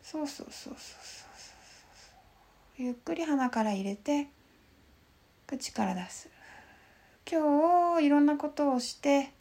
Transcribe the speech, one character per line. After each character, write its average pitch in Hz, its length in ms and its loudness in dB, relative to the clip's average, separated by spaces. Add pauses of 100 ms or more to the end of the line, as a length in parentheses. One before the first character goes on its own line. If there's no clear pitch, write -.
そ 311 220 -10
う 285 40 -6
そ - 180 -12
う - 40 -20
そ - 220 -16
う - 20 -14
そ - 0 -
う - 0 -
そ - 0 -
う - 60 -18
そ - 160 -20
う - 20 -20
そ - 1900 -20
う。 - 20 -
ゆ 247 80 -4
っ - 20 -
く 330 180 -8
り 339 100 -4
鼻 269 280 0
か 233 100 0
ら 214 120 0
入 196 100 -4
れ 196 120 -4
て、 285 340 -4 (1160)
口 - 260 -10
か 220 140 -4
ら 190 80 -4
出 180 160 -8
す。 - 180 -18 (1000)
今 339 680 4
日 311 40 2
い 285 60 6
ろ 285 100 6
ん 294 60 6
な 294 100 4
こ 294 140 -4
と 294 220 0
を 254 80 0
し - 200 -8
て 277 420 2